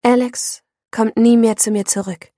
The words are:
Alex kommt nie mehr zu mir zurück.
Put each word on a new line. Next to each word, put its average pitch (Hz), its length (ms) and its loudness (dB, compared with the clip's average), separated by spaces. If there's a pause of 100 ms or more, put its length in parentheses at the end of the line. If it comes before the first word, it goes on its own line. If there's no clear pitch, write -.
Alex 247 600 -2 (280)
kommt 226 260 -2
nie 233 200 6
mehr 226 200 2
zu - 140 -2
mir 202 160 -4
zurück. 190 520 -8